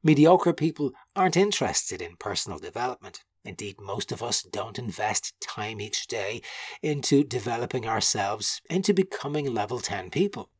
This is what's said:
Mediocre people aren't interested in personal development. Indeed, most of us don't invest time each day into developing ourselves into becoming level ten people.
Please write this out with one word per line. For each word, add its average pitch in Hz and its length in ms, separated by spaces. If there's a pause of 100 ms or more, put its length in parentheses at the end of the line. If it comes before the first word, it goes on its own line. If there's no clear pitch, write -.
Mediocre 160 520
people 151 380 (240)
aren't 185 220
interested 190 640
in 85 160
personal 95 400
development. - 680 (220)
Indeed, 101 340
most 101 320
of 110 120
us - 180
don't 110 380
invest 107 600
time 107 400
each 104 280
day 110 340 (400)
into 143 420
developing 120 640
ourselves 107 800
into 190 280
becoming 151 580
level 113 260
ten 92 300
people. - 400 (100)